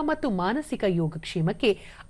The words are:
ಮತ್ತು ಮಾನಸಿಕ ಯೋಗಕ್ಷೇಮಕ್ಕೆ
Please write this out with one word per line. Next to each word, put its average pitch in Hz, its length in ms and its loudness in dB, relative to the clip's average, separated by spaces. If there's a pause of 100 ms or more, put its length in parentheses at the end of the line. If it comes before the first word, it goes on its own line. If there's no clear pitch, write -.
ಮತ್ತು 302 300 0
ಮಾನಸಿಕ 208 580 0
ಯೋಗಕ್ಷೇಮಕ್ಕೆ 170 880 2 (320)